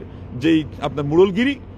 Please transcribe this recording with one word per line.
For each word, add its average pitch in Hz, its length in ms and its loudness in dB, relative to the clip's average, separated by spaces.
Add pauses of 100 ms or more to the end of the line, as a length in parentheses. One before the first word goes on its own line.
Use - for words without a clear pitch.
(400)
যেই 156 240 4 (180)
আপনার 143 240 -4
মুরলগিরি, 196 500 4 (220)